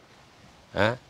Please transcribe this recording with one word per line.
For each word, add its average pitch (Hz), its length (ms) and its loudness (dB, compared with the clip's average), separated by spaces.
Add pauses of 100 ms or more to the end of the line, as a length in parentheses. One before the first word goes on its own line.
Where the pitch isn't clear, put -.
(760)
hã? 110 220 2 (120)